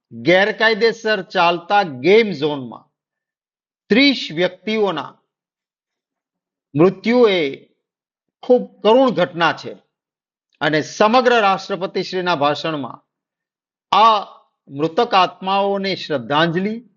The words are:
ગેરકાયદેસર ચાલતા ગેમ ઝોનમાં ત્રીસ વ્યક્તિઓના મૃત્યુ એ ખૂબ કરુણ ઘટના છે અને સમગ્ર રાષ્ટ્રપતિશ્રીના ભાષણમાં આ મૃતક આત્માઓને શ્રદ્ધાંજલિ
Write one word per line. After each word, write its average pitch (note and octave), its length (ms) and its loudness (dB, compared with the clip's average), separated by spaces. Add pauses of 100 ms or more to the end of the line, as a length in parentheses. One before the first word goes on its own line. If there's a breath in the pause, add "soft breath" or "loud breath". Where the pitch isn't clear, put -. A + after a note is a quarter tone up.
(220)
ગેરકાયદેસર G#3+ 1000 0
ચાલતા F3 600 0
ગેમ F#3 500 2
ઝોનમાં C#3 560 -8 (1000)
ત્રીસ C4 440 2
વ્યક્તિઓના F3+ 840 -4 (1600)
મૃત્યુ G3 540 2
એ D3+ 400 -4 (720)
ખૂબ A#3+ 400 0
કરુણ C4 280 4
ઘટના E3 420 -2
છે A2+ 200 -12 (880)
અને D3+ 220 0
સમગ્ર A#3 580 2
રાષ્ટ્રપતિશ્રીના F#3 960 -4
ભાષણમાં C#3+ 640 -4 (920)
આ G#3+ 280 4 (480)
મૃતક E3 460 -2
આત્માઓને G3 800 -2
શ્રદ્ધાંજલિ E3 840 -2 (160)